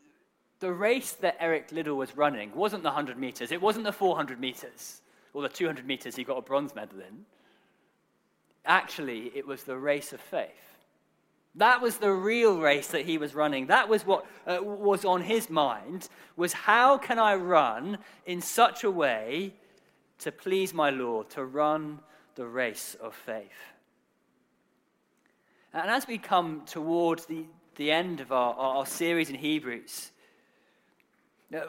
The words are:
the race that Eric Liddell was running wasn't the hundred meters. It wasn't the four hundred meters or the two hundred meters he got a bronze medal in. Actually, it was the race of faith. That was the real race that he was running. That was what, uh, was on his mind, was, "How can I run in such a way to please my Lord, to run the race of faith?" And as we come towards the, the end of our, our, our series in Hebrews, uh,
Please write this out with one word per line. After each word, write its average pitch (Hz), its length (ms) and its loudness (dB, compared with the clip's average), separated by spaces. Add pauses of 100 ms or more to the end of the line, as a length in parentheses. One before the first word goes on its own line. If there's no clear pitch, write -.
(580)
the 185 140 -2
race 220 400 0
that - 260 0
Eric 165 320 0
Liddell 151 260 -2
was 131 200 -4
running 135 360 0
wasn't 190 300 -2
the 156 80 0
hundred 135 280 -4
meters. 127 340 -6
It 170 80 -4
wasn't 214 240 2
the 208 80 -2
four 185 240 2
hundred 135 240 -4
meters - 600 -10 (320)
or 143 80 -6
the 139 60 -2
two - 180 -2
hundred 135 200 -4
meters 127 300 -6
he 127 80 -6
got 131 140 -4
a 123 40 -8
bronze 139 320 -2
medal 104 240 -14
in. 98 280 -18 (1400)
Actually, 127 720 0
it 135 100 -8
was 135 160 -10
the 131 140 -8
race 143 360 -2
of 127 80 -14
faith. - 580 -10 (760)
That 247 260 6
was 240 180 0
the 208 120 2
real 208 480 4
race 143 300 4
that 143 160 -2
he 165 140 0
was 147 180 -6
running. 143 320 0
That 214 200 6
was 214 160 2
what, 185 220 2 (220)
uh, 180 140 0
was 202 420 0
on 180 160 4
his 214 280 0
mind, 143 600 -2 (260)
was, 175 180 0
"How 254 460 6
can 240 220 -2
I 214 160 6
run 170 600 2 (260)
in 180 160 -6
such - 420 2
a 214 80 0
way 147 640 -2 (640)
to 147 140 -8
please 185 420 -2
my 151 160 2
Lord, 120 400 -4
to 139 140 -8
run 151 560 -2 (340)
the 123 120 -10
race 117 540 -6
of 113 140 -12
faith?" 110 320 -10 (2250)
And 165 180 -4
as 262 160 0
we 240 100 -6
come 170 480 0
towards 165 600 0
the, 160 180 -8 (300)
the 147 160 -2
end 165 300 0
of 127 120 -6
our, 123 220 4
our, 131 220 0
our 135 100 0
series 165 420 0
in 139 60 -8
Hebrews, 135 760 -6 (1400)
uh, 160 140 -6